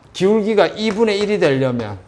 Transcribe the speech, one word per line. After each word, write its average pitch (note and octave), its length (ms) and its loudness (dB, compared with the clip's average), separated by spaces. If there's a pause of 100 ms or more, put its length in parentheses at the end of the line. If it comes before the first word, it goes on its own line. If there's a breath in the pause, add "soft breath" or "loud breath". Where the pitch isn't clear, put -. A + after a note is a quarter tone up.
(140)
기울기가 G3+ 540 2
이분의 G#3+ 500 -2
일이 G#3 200 0
되려면 B2+ 680 0